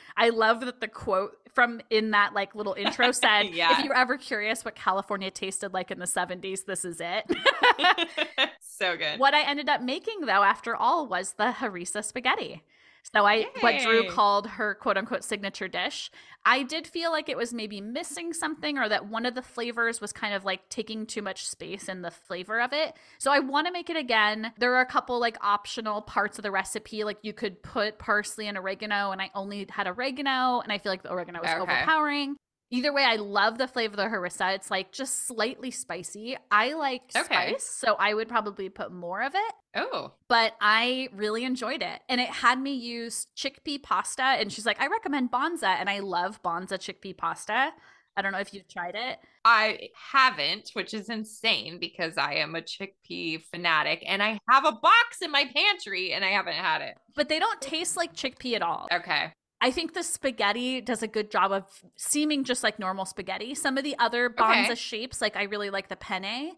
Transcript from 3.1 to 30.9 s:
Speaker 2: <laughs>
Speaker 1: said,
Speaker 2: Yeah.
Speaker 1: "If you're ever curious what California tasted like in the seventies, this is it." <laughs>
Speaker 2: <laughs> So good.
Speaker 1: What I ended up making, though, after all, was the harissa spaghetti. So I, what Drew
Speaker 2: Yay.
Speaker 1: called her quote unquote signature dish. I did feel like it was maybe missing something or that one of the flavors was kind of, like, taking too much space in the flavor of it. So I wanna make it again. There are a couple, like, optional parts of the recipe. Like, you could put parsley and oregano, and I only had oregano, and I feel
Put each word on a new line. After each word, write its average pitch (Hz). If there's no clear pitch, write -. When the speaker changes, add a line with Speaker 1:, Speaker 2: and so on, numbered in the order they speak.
Speaker 2:
<laughs> -
Speaker 1:
said, 214
Speaker 2:
Yeah. 165
Speaker 1:
"If 285
you're 277
ever 254
curious 220
what 214
California 196
tasted 190
like 185
in 185
the 180
seventies, 185
this 185
is 170
it." 185
<laughs> -
Speaker 2:
<laughs> -
So 180
good. 156
Speaker 1:
What 277
I 302
ended 285
up 285
making, 359
though, 202
after 202
all, 285
was 185
the 233
harissa 208
spaghetti. -
So 202
I, 220
what 247
Drew 226
Speaker 2:
Yay. 185
Speaker 1:
called 202
her 208
quote 202
unquote -
signature 202
dish. 185
I 254
did 311
feel 339
like 311
it 294
was 240
maybe 214
missing 320
something 311
or 233
that 208
one 226
of 247
the 254
flavors 233
was 208
kind 214
of, 196
like, 190
taking 220
too 214
much 196
space -
in 185
the 170
flavor 190
of 247
it. 302
So 269
I 285
wanna 285
make 349
it 320
again. 220
There 247
are 254
a 254
couple, 247
like, 233
optional 208
parts 208
of 208
the 202
recipe. 208
Like, 208
you 214
could 208
put 214
parsley 208
and 202
oregano, 202
and 190
I 190
only 202
had 196
oregano, 254
and -
I 208
feel 196